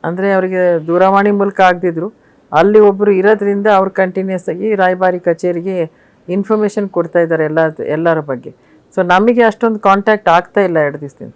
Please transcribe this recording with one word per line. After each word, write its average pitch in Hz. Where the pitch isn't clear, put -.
ಅಂದರೆ 190
ಅವರಿಗೆ 180
ದೂರವಾಣಿ 190
ಮೂಲಕ 196
ಆಗದಿದ್ರು 180
ಅಲ್ಲಿ 202
ಒಬ್ಬರು 208
ಇರೋದ್ರಿಂದ 202
ಅವ್ರು 190
ಕಂಟಿನ್ಯೂಸ್ 190
ಆಗಿ 196
ರಾಯಭಾರಿ 185
ಕಚೇರಿಗೆ 175
ಇನ್ಫಾರ್ಮೇಷನ್ 202
ಕೊಡ್ತಾ 170
ಇದ್ದಾರೆ 160
ಎಲ್ಲ, 156
ಎಲ್ಲರ 160
ಬಗ್ಗೆ. 143
So 185
ನಮಗೆ 220
ಅಷ್ಟೊಂದು 226
ಕಾಂಟ್ಯಾಕ್ಟ್ 202
ಆಗ್ತಾ 175
ಇಲ್ಲ 175
ಎರಡು 147
ದಿವಸದಿಂದ. 135